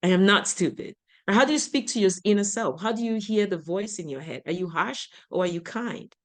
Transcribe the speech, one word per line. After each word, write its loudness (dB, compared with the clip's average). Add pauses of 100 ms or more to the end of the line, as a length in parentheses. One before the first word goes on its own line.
I 2
am 6
not 4
stupid. -4 (320)
Or 0
how 8
do 2
you 2
speak -2
to -4
your 6 (140)
inner 4
self? -4
How 0
do -4
you 0
hear 0
the -2
voice -4
in -8
your -8
head? -12
Are -4
you -2
harsh -4 (220)
or 0
are 2
you -4
kind? -8 (100)